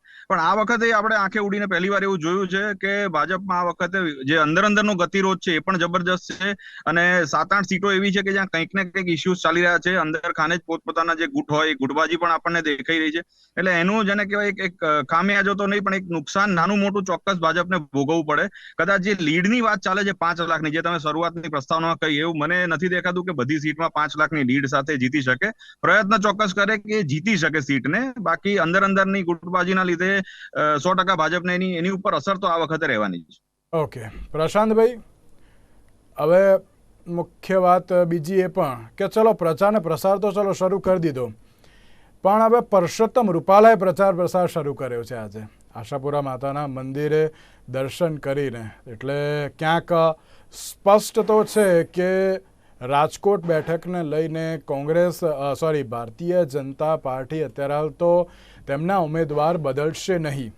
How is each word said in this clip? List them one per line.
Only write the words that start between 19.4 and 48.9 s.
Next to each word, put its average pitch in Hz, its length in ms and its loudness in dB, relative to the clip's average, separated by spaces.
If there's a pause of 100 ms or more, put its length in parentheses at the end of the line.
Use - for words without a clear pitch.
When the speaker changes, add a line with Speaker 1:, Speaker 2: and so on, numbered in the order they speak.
Speaker 1:
વાત 214 180 0
ચાલે 196 240 -2
છે 196 80 0
પાંચ 170 300 -2
લાખની, 156 300 -2
જે 160 100 -2
તમે 170 180 -4
શરૂઆતની 165 500 -4
પ્રસ્તાવનામાં 165 460 -2
કહી, 160 200 -2
એવું 165 220 -2
મને 175 300 0
નથી 165 200 -2
દેખાતું 180 380 -2
કે 180 80 -6
બધી 143 260 -2
સીટમાં 156 300 -4
પાંચ 147 280 -4
લાખની 151 260 0
લીડ 135 220 0
સાથે 139 320 -2
જીતી 139 240 0
શકે. 127 300 0 (300)
પ્રયત્ન 196 360 4
ચોક્કસ 202 360 0
કરે 202 240 0
કે 214 260 -2
જીતી 160 340 0
શકે 156 220 0
સીટને. 143 580 -2
બાકી 196 400 -2
અંદર 175 260 2
અંદરની 196 400 2
ગુટબાજીના 180 600 0
લીધે, 180 360 0 (340)
અ, 151 240 0
સો 175 160 0
ટકા 185 220 0
ભાજપને 175 400 0
એની, 185 200 -2
એની 170 140 -2
ઉપર 190 260 -2
અસર 196 220 -2
તો 190 100 -4
આ 170 100 0
વખતે 156 300 -2
રહેવાની 104 320 -2
જ 82 40 -16
છે. - 540 -12
Speaker 2:
ઓકે, 127 240 -4 (300)
પ્રશાંતભાઈ, 220 680 2 (1200)
હવે 185 380 6 (500)
મુખ્ય 170 500 -4
વાત 180 360 4
બીજી 175 420 2
એ 185 120 4
પણ 135 400 -4 (100)
કે 196 100 -2
ચલો 220 260 4
પ્રચાર 180 380 2
ને 214 80 2
પ્રસાર 170 380 0
તો 202 140 0
ચલો 196 220 0
શરૂ 185 260 0
કરી 185 200 2
દીધો, 127 320 -2 (920)
પણ 208 180 4
હવે 226 200 6
પરસોત્તમ 208 720 2
રૂપાલાએ 202 440 8
પ્રચાર 190 380 2
પ્રસાર 175 340 0
શરૂ 143 260 -4
કર્યો 120 300 -6
છે. 120 120 -10
આજે 107 260 -10 (340)
આશાપુરા 139 460 -4
માતાના 139 460 -6
મંદિરે 143 600 -2 (400)
દર્શન 139 460 -4
કરીને, 131 760 -6